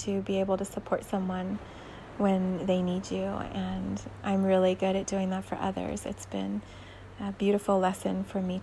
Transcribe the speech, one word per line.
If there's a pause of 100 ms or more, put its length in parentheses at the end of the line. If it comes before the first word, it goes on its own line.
to
be
able
to
support
someone (580)
when
they
need
you,
and (220)
I'm
really
good
at
doing
that
for
others.
It's
been (580)
a
beautiful
lesson
for
me